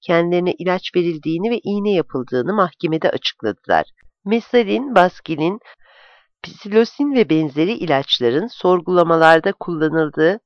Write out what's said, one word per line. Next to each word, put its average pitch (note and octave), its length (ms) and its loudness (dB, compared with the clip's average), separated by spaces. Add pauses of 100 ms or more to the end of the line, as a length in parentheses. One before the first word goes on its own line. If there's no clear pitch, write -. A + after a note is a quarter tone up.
kendilerine F3 520 0
ilaç F3+ 420 -6
verildiğini E3+ 560 -2
ve A#3 120 -4
iğne G3+ 280 -2
yapıldığını C3+ 640 -4
mahkemede E3+ 560 -2
açıkladılar. - 760 -4 (400)
Mesalin, A3+ 680 -2
Baskil'in, F3 640 0 (840)
psilosin A3+ 720 0
ve A3 140 4
benzeri D#3 420 0
ilaçların C#3+ 760 0
sorgulamalarda E3+ 1040 2
kullanıldığı D#3 920 -2